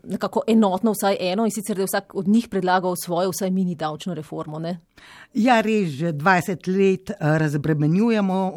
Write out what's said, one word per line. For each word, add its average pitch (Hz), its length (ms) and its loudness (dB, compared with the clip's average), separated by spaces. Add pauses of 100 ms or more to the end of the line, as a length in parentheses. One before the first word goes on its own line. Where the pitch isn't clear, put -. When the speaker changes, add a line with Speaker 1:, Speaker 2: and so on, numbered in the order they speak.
(140)
Speaker 1:
nekako 208 340 -4
enotno 214 460 4
vsaj 196 240 0 (140)
eno, 220 180 0
in - 40 -2
sicer, 202 260 -4
da - 20 -2
je 190 80 -2
vsak - 320 -6
od 165 80 -4
njih 233 240 4
predlagal 180 480 0
svojo, 180 320 0
vsaj 190 160 -4
mini 185 260 0
davčno 156 380 -6
reformo, 156 480 -10
ne? 170 140 -6 (580)
Speaker 2:
Ja, 240 320 4
res, 214 320 0
že 170 160 -2
dvajset 180 560 0
let, 190 400 2
eh, 214 60 -10 (260)
razbremenjujemo 160 960 2 (200)